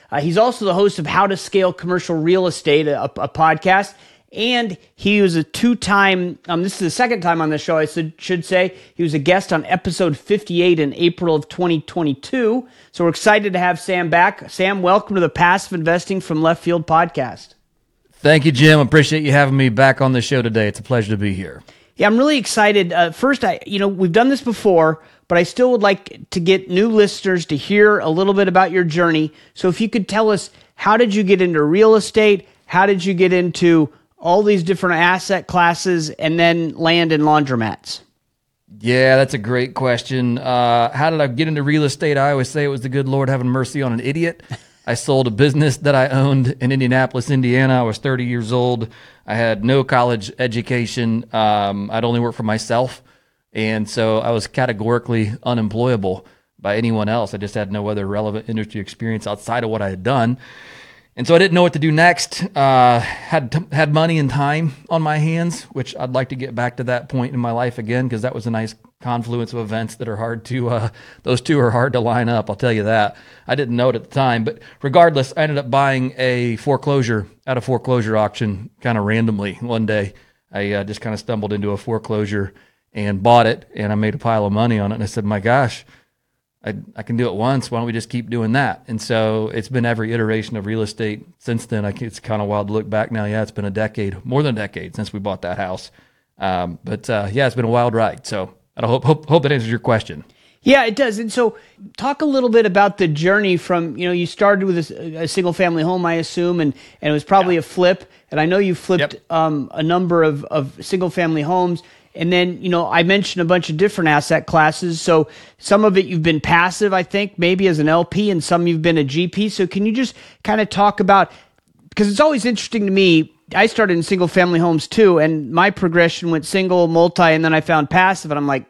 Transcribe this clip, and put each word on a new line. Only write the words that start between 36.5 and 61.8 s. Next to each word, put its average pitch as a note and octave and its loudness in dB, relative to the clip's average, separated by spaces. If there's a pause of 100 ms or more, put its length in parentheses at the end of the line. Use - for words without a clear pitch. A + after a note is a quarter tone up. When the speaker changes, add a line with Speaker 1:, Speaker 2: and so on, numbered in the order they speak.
Speaker 1:
land E3 2
in D3+ 2
laundromats? C3+ 0 (800)
Speaker 2:
Yeah, B2+ 4
that's C3 2
a C#3+ -4
great B2 -4
question. B2 -2
Uh, A#2+ 2
how D3+ 0
did D#3 0
I C#3+ 2
get C3 -2
into D3 -2
real D3+ 2
estate? C#3+ -2
I C#3 2
always C3+ -2
say D3 -2
it C#3+ -2
was C3+ -6
the C3 -6
good C3+ -2
Lord C3+ 0
having B2+ 0
mercy C3 -2
on B2 -2
an A#2 -4
idiot. E3 -4
<laughs> - -12 (340)
I A#2 -2
sold C3+ 0
a A#2+ -2
business C#3 2
that C#3+ 0
I C3 2
owned C3+ 0
in B2+ 0
Indianapolis, C3 0
Indiana. C3 2
I - 0
was A2+ -2
thirty C3 -4
years A#2+ -4
old. B2 -2 (380)
I - -8
had A2+ -2
no C3 2
college B2 0
education. A#2+ -2
Um, G#2 0
I'd A2+ -4
only A#2+ 0
worked A#2+ -4
for A#2 -8
myself. A2+ -2 (500)
And A2 -4
so A2 0
I A#2 -4
was A#2 -2
categorically A#2 -2 (100)
unemployable A2 -2 (320)
by G2+ -2
anyone A2 -2
else. A2 -4
I G#2+ -8
just G2+ -8
had G2+ -4
no G#2 -4
other G#2 -4
relevant G#2 -4
industry A2 -6
experience A2 -6
outside A2+ -4
of A2 -4
what A2 -4
I G2 -2
had F#2 -10
done. B2 0 (800)
And B2 -6
so D#3+ 4
I E3+ 6
didn't F#3 4
know F3 4
what F3 4
to D#3+ -4
do D3+ 2